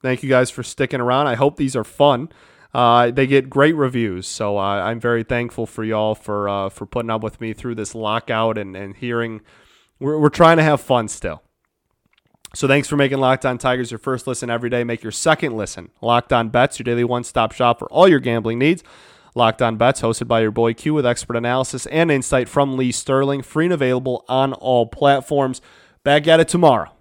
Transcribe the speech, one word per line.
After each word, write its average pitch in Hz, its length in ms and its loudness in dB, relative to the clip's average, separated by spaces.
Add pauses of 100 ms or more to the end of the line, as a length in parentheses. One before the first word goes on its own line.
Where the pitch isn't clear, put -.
Thank 127 200 -2
you 135 80 -6
guys 127 220 4
for 131 100 -12
sticking 131 400 -4
around. 131 260 0
I 120 80 0
hope 143 220 0
these 135 180 -4
are 113 80 -2
fun. 143 460 2 (440)
Uh, 120 360 4
they 131 160 0
get 135 240 2
great 143 260 2
reviews, 117 520 -2
so, 104 320 -4
uh, - 20 0
I'm 101 380 -2
very 117 240 -2
thankful 120 420 -4
for - 180 -10
y'all 107 300 -2
for, 104 340 -6
uh, 98 220 -4
for - 160 -14
putting 117 240 -8
up 110 140 -4
with 107 180 -10
me 113 120 -8
through 120 220 -10
this 110 200 -10
lockout 110 640 -2
and, 95 200 -10
and 98 180 -12
hearing. 117 460 -6 (580)
We're, 147 200 -4
we're 147 100 6
trying 165 280 6
to 156 60 4
have 151 160 2
fun 117 280 0
still. 80 340 -10 (1120)
So - 140 -2
thanks 139 200 2
for 147 80 -4
making 139 240 0
Locked 131 260 2
On 127 120 -2
Tigers 127 340 -4
your 113 80 -12
first 131 280 -6
listen 123 220 -6
every 117 200 -4
day. 120 140 -2
Make 117 200 -6
your 110 80 -8
second 151 440 -2
listen 95 360 -10 (100)
Locked 120 320 0
On 117 160 0
Bets, 123 300 0
your 123 40 -10
daily 120 200 -2
one-stop 120 480 -2
shop 120 280 0
for - 120 -12
all 180 160 6
your 156 120 6
gambling 117 380 -2
needs. 156 260 0 (520)
Locked 117 260 2
On 113 160 0
Bets, 123 240 2
hosted 117 260 -2
by 113 140 2
your 110 80 0
boy 117 240 0
Q, 151 220 -4
with 139 100 0
expert 120 300 -4
analysis 123 500 -4
and 160 240 0
insight 131 400 0
from 139 260 0
Lee 127 160 0
Sterling, 139 520 -2
free 156 220 -2
and 180 80 0
available 127 540 -2
on 131 260 0
all 120 340 0
platforms. 139 760 0 (420)
Back 147 240 2
at 160 120 6
it 156 80 4
tomorrow. 139 540 4